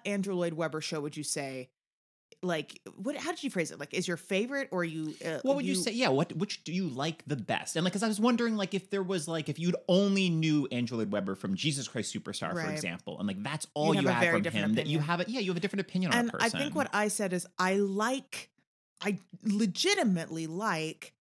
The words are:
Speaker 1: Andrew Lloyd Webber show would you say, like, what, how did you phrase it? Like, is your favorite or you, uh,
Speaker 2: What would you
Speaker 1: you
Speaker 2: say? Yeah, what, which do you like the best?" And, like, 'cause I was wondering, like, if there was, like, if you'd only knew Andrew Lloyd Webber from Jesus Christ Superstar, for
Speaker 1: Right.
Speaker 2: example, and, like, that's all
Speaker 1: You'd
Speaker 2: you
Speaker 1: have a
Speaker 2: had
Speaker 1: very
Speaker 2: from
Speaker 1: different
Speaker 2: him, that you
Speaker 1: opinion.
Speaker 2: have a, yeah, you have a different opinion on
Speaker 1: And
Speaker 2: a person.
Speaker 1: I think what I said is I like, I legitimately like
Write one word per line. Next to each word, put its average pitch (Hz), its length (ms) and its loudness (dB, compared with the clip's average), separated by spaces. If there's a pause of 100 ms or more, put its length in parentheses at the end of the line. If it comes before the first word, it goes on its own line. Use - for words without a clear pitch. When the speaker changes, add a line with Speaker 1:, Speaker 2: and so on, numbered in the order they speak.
Speaker 1:
Andrew 202 280 0
Lloyd 175 200 0
Webber 156 280 -2
show 156 180 -4
would 151 160 -6
you 151 80 -6
say, 135 460 -6 (760)
like, 160 380 -2 (140)
what, 269 220 -6
how 311 120 -6
did 339 140 -6
you 285 80 -2
phrase 165 180 0
it? - 100 -14
Like, 147 140 -10
is 180 140 -2
your 175 100 -2
favorite 254 540 -2
or 180 120 0
you, 156 300 -4 (100)
uh, 160 200 -2
Speaker 2:
What 269 140 2
would 285 80 -2
you 185 100 2
Speaker 1:
you 185 80 2
Speaker 2:
say? 226 80 -2
Yeah, 240 180 2
what, 135 260 2
which - 280 -4
do 156 100 -8
you 185 140 0
like 147 400 -4
the 147 80 -2
best?" 110 400 -2
And, 165 80 2
like, 180 100 2
'cause 196 80 0
I 226 60 2
was 214 120 0
wondering, 233 380 4
like, 196 160 -2
if 190 160 -2
there 196 140 0
was, 175 240 -2
like, 165 200 -2
if 151 120 -4
you'd 170 160 2 (120)
only 196 440 6
knew 156 400 4
Andrew 120 260 0
Lloyd 107 140 0
Webber 98 240 0
from 98 200 -2
Jesus 135 320 -2
Christ - 280 -4
Superstar, - 360 -6
for 180 40 -2
Speaker 1:
Right. 160 160 -2
Speaker 2:
example, 165 480 -6
and, 202 80 -2
like, 196 160 -4
that's 151 320 -6
all 151 180 4
Speaker 1:
You'd 147 100 4
Speaker 2:
you 135 40 4
Speaker 1:
have 123 80 4
a 120 40 2
Speaker 2:
had - 60 6
Speaker 1:
very - 120 4
Speaker 2:
from 104 60 4
Speaker 1:
different 104 260 0
Speaker 2:
him, 107 60 4
that 131 120 0
you 151 100 2
Speaker 1:
opinion. 160 220 0
Speaker 2:
have 180 80 -2
a, 220 40 -6
yeah, 262 100 -2
you 185 100 0
have 170 60 0
a - 20 0
different 202 220 -2
opinion 185 320 0
on 240 40 4
Speaker 1:
And 240 120 2
Speaker 2:
a - 20 -8
person. - 280 0
Speaker 1:
I - 40 0
think - 100 -4
what 285 220 0
I 208 140 2
said 202 240 -2
is 180 120 -2 (140)
I 185 160 4
like, 202 720 0 (520)
I 208 180 -2 (240)
legitimately 202 1040 2
like 160 760 -2